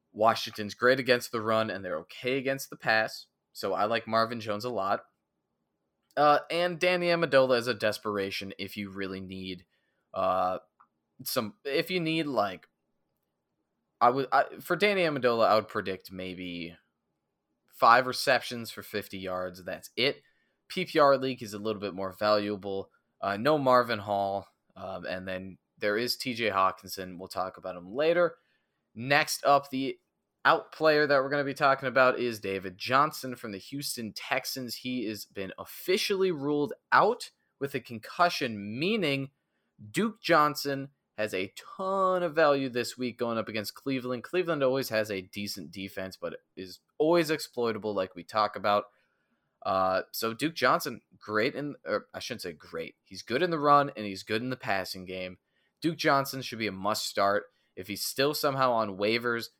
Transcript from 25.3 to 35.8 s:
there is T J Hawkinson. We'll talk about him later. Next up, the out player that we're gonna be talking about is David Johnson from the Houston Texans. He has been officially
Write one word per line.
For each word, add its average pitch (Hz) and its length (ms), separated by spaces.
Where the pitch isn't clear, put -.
there 104 200
is 120 200
T 127 160
J 113 160
Hawkinson. 95 680
We'll 92 120
talk 92 280
about 90 200
him 90 180
later. 165 400
Next 143 520
up, 139 240
the 131 280
out 156 300
player 151 340
that 139 160
we're 135 60
gonna 143 160
be 139 80
talking 135 340
about 127 320
is 117 220
David 95 360
Johnson 131 600
from 110 160
the 98 40
Houston 123 560
Texans. 131 600
He 127 300
has 104 180
been 95 340
officially 190 720